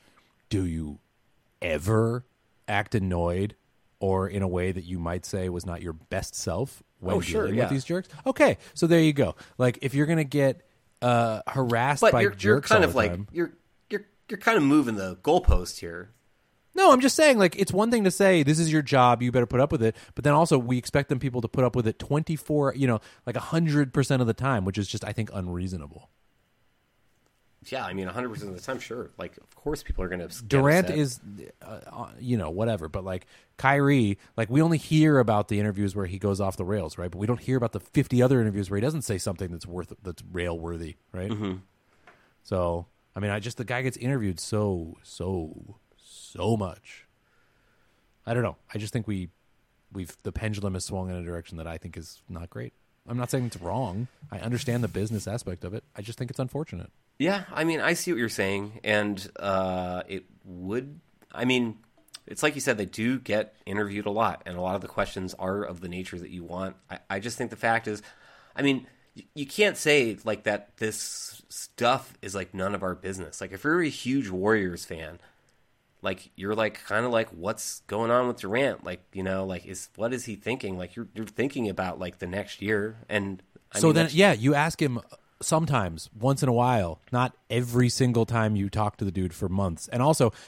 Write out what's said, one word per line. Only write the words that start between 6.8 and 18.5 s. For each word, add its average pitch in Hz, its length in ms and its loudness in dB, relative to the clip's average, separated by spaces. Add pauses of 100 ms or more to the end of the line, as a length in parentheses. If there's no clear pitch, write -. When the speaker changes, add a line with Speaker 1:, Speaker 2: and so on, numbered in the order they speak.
Speaker 1:
when 90 180 -2
Speaker 2:
Oh, 85 40 0
sure, 208 220 -2
Speaker 1:
dealing 110 160 0
Speaker 2:
yeah. 123 60 2
Speaker 1:
with 95 80 -2
these 135 120 -2
jerks? 180 240 -6 (180)
Okay, 262 300 4 (160)
so - 140 2
there 170 140 6
you 156 120 6
go. 123 240 0 (220)
Like, 123 240 2
if 131 120 -2
you're 147 120 2
gonna 160 180 2
get, 135 380 0 (400)
uh, 117 440 2
harassed 127 540 0
Speaker 2:
But - 120 8
Speaker 1:
by 120 100 4
Speaker 2:
you're, 101 80 4
Speaker 1:
jerks 101 400 2
Speaker 2:
you're 220 80 8
kind 180 60 8
Speaker 1:
all - 40 4
Speaker 2:
of - 60 -2
Speaker 1:
the - 20 -2
Speaker 2:
like, 104 140 4
Speaker 1:
time 95 220 -6
Speaker 2:
you're, 170 200 -2 (380)
you're, 202 160 -6 (240)
you're 220 100 -8
kind 226 160 4
of 165 80 6
moving 139 300 4
the 95 220 -6
goalpost 92 640 4
here. 87 280 -10 (680)
Speaker 1:
No, 370 140 10
I'm 254 100 8
just 262 140 4
saying, 294 240 6
like, 185 180 6
it's 196 160 0
one 220 200 2
thing 226 100 4
to 185 80 4
say, 185 320 6
"This 151 160 4